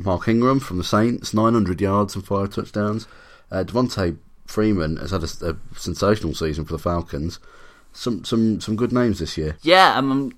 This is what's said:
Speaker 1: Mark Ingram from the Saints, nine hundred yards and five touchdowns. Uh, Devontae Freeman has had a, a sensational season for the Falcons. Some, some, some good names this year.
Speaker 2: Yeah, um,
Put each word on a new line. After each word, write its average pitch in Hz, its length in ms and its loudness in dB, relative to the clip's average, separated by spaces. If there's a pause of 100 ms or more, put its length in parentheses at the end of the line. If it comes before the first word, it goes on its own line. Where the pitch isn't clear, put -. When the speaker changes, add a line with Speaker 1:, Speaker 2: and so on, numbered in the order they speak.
Speaker 1:
Mark 92 280 -2
Ingram 123 320 4
from 90 180 -6
the 87 60 -2
Saints, 113 500 0
nine 113 200 4
hundred 92 260 2
yards 101 340 2
and 98 100 -8
five 98 300 -2
touchdowns. 104 540 -4 (420)
Uh, 95 140 -2
Devontae 95 520 0 (300)
Freeman 92 520 0
has - 120 -8
had 87 140 -2
a, 82 260 -6
a 78 60 -4 (200)
sensational 95 580 0
season 78 300 -2
for 76 80 -8
the 80 60 -4
Falcons. 85 600 -4 (520)
Some, - 320 -4
some, 113 360 2
some 107 160 -4
good 120 160 0
names 123 260 2
this 80 180 -6
year. 76 240 -4
Speaker 2:
Yeah, 165 380 6
um, 135 400 0